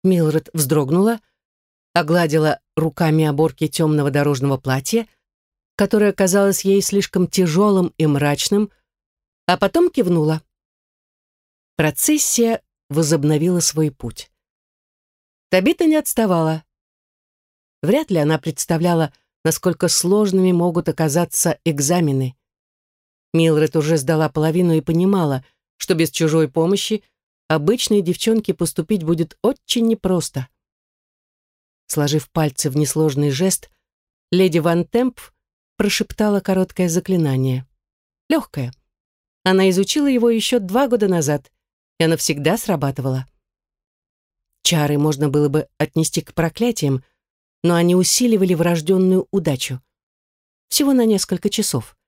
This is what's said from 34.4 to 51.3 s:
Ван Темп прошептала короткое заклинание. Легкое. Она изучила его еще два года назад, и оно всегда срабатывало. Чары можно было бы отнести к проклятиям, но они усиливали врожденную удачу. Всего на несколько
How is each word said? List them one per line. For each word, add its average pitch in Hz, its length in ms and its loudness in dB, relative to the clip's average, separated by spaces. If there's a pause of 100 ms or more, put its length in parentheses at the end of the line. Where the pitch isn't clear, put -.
Ван 170 260 0
Темп 240 360 -2 (560)
прошептала 208 640 -2
короткое 185 500 -2
заклинание. 135 760 -2 (600)
Легкое. 143 440 -4 (720)
Она 190 260 4
изучила 196 380 0
его 240 200 2
еще 233 300 0
два 220 300 0
года 214 200 0
назад, 147 420 -2 (480)
и 165 60 0
оно 160 140 2
всегда 156 400 -2
срабатывало. 135 680 -4 (1400)
Чары 147 360 0
можно 147 320 0
было 147 180 0
бы 147 200 -2 (100)
отнести 160 420 -2
к - 140 -20
проклятиям, 165 680 -2 (600)
но 170 120 2
они 175 200 2
усиливали 190 580 2
врожденную 180 800 2
удачу. 147 500 -4 (880)
Всего 277 240 0
на 247 140 2
несколько 196 420 -2